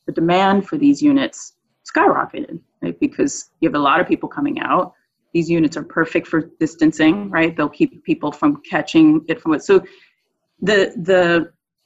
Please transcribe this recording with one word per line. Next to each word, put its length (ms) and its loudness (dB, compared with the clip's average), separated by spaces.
the 60 -10
demand 560 2
for 100 -6
these 240 2
units 520 0
skyrocketed, 680 -2
right? 180 -8
Because 500 -4
you 60 0
have 80 -2
a 40 -2
lot 200 2
of 80 -2
people 220 -4
coming 300 -6
out. 340 -2
These 160 -2
units 260 0
are 80 -8
perfect 440 -4
for 320 -4
distancing, 720 0
right? 280 -2
They'll 100 -2
keep 360 -4
people 280 -4
from 380 -2
catching 580 2
it 140 -6
from 120 -2
it. 100 -4
So 200 2
the, 340 0
the, 560 2